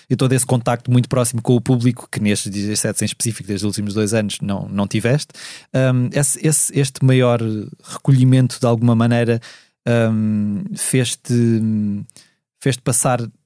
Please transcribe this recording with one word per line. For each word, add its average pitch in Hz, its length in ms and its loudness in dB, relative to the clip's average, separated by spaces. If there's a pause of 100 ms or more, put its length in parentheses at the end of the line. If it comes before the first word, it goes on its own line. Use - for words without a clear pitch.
(100)
e 131 60 0
todo 131 160 2
esse 127 120 2
contacto 120 460 -2
muito 123 180 4
próximo 120 320 0
com 127 140 2
o 120 60 4
público 123 500 0
que - 80 -6
nestes 104 320 -2
D 101 100 -8
J 104 140 -4
sets 107 280 -2
em - 20 0
específico 107 420 -4
desde 98 180 -4
os 107 60 0
últimos 101 240 -6
dois 107 180 0
anos 107 280 -2
não, 98 280 -6
não 101 200 -2
tiveste, 117 400 0 (640)
hum, 123 180 0
esse, - 320 -2
esse, - 320 0
este 139 280 -2
maior 127 340 4 (460)
recolhimento 127 720 2
de 127 80 0
alguma 117 300 4
maneira, 117 440 2 (720)
hum, 104 520 -2 (100)
fez-te, 120 880 0 (1000)
fez-te 135 220 -2
passar 123 380 0 (260)